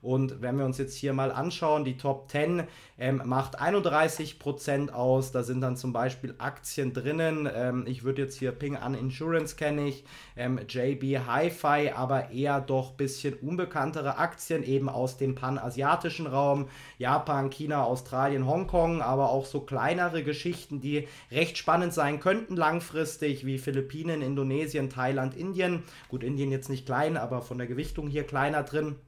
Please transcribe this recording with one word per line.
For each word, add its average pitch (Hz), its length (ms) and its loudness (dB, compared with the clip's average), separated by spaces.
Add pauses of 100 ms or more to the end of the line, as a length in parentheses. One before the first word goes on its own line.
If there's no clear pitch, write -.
Und 131 400 2
wenn 127 160 0
wir 135 80 2
uns 131 140 0
jetzt 135 180 -4
hier 139 160 0
mal 135 180 2
anschauen, 151 540 2
die 127 100 -2
Top 135 320 -2
Ten, 165 360 0 (360)
ähm, 127 240 2
macht 131 380 0
einunddreißig 160 760 2
Prozent 143 560 -2
aus. 131 380 4
Da 123 120 0
sind 127 180 0
dann 127 160 0
zum 127 160 -4
Beispiel 127 460 -2
Aktien 131 520 -4
drinnen. 151 640 0
Ähm, 123 320 0
ich 123 160 -4
würde 135 200 0
jetzt 135 140 -6
hier 127 140 0
Ping 139 240 -6
An 131 200 -4
Insurance 147 600 -2
kenne 147 320 0
ich, 135 160 -6 (320)
ähm, 123 320 -2
J 131 320 0
B 135 200 0
Hi-Fi, 147 760 2
aber 127 360 0
eher 139 280 0
doch 131 320 0
bisschen 135 440 -4
unbekanntere 156 840 -2
Aktien 160 460 -2
eben 135 260 2
aus 127 260 -2
dem 135 200 0
panasiatischen 139 920 0
Raum. 139 400 2 (300)
Japan, 135 520 2
China, 147 360 0
Australien, 131 600 0
Hongkong, 165 560 2
aber 131 280 4
auch 135 160 2
so 143 160 -4
kleinere 160 640 0
Geschichten, 147 580 -4
die 147 260 0 (240)
recht 160 260 2
spannend 170 360 4
sein 147 260 2
könnten 190 380 2
langfristig, 156 880 0
wie 135 120 0
Philippinen, 147 640 -2
Indonesien, 139 680 0
Thailand, 131 440 0
Indien. 180 500 -2 (260)
Gut, 127 160 -6
Indien 139 260 0
jetzt 135 180 -4
nicht 131 160 -4
klein, 147 300 2
aber 120 260 -2
von 120 160 -8
der 123 100 -4
Gewichtung 147 420 -4
hier 143 160 -2
kleiner 143 380 0
drin. 147 340 -2 (100)